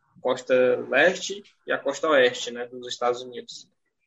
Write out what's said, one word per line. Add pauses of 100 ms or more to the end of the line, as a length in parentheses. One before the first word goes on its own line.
(200)
costa (340)
leste (240)
e
a
costa
oeste,
né,
dos
Estados
Unidos. (380)